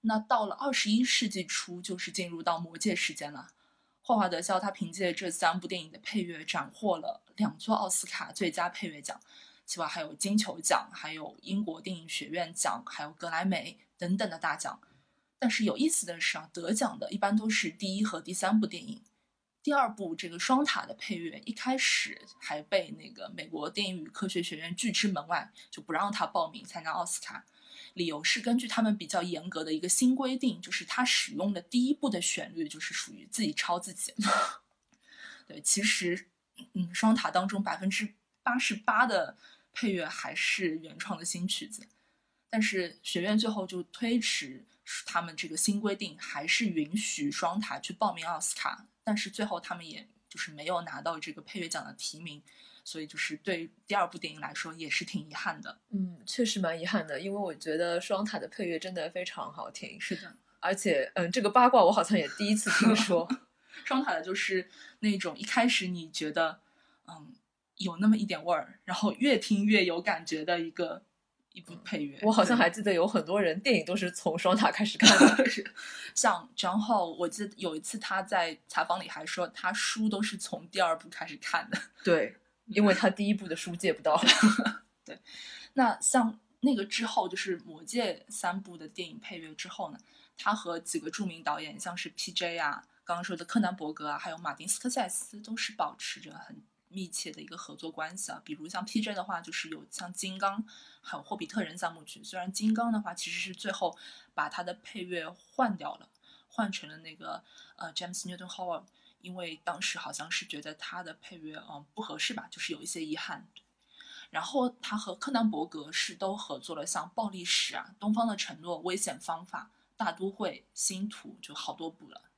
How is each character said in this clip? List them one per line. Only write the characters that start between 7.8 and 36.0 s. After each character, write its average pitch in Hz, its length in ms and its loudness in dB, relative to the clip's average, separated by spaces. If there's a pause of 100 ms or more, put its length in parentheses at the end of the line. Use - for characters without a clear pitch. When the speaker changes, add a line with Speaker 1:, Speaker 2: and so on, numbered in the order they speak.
Speaker 1:
斯 - 180 0
卡 - 240 -8
最 175 200 0
佳 175 180 0
配 - 180 -8
乐 151 160 -10
奖， - 180 -10 (440)
其 - 160 -8
外 160 60 0
还 165 140 -4
有 151 140 -6
金 196 240 2
球 202 220 0
奖、 - 320 2
还 156 200 -10
有 156 300 -12
英 196 220 -2
国 165 160 -6
电 185 160 -6
影 165 120 -14
学 - 180 -4
院 165 280 -2
奖、 - 320 0
还 - 160 -8
有 - 80 -8
格 170 200 -8
莱 165 140 0
美 175 340 0 (200)
等 175 180 0
等 214 140 0
的 - 80 -10
大 156 160 0
奖。 - 260 -6 (580)
但 240 120 4
是 214 140 2
有 170 120 2
意 311 120 4
思 - 180 2
的 165 140 -8
是 - 180 0
啊， 156 140 -12
得 170 200 -2
奖 220 260 0
的 - 120 -6
一 202 80 -4
般 202 180 4
都 220 140 4
是 214 180 2
第 190 280 -4
一 208 80 2
和 170 160 -2
第 180 120 -8
三 202 280 4
部 208 60 2
电 - 220 -8
影。 - 140 -12 (600)
第 294 100 2
二 262 200 4
部 185 220 -4
这 170 140 -8
个 170 100 -10
双 262 260 4
塔 - 220 0
的 - 80 -10
配 - 220 -6
乐 170 280 -6
一 - 60 -8
开 254 260 -2
始 - 460 0 (160)
还 151 240 -6
被 - 300 0
那 - 180 -14
个 - 260 -14
美 147 120 -10
国 156 200 -4
电 202 200 -2
影 175 160 -6
与 - 20 -12
科 - 220 -4
学 170 120 -2
学 170 160 -4
院 165 200 -6
拒 220 160 0
之 - 160 2
门 160 180 -2
外， 170 260 -2 (180)
就 156 120 -14
不 165 100 -6
让 196 200 2
他 185 120 0
报 160 240 0
名 - 160 -12
参 170 200 -10
加 160 80 -4
奥 175 120 -2
斯 - 160 -4
卡， - 240 -12 (500)
理 175 120 0
由 151 160 -4
是 - 180 2
根 240 160 2
据 247 120 0
他 233 120 0
们 214 160 4
比 170 120 -10
较 180 140 0
严 175 280 -4
格 156 140 -4
的 160 100 -2
一 151 60 -2
个 180 80 -2
新 254 260 6
规 262 220 0
定， 233 240 0
就 - 100 -10
是 - 140 -2
他 - 200 0
使 - 280 2
用 196 200 0
的 185 80 -2
第 247 240 2
一 269 80 2
部 294 160 0
的 185 140 0
旋 - 320 -2
律 160 140 -4
就 151 100 -12
是 - 160 -8
属 - 180 -6
于 - 180 -18
自 226 120 0
己 - 100 2
抄 - 260 0
自 185 140 -8
己。 - 220 -6 (640)
<laughs> - 720 -20
对， 156 120 -16
其 - 220 2
实， 185 460 2 (460)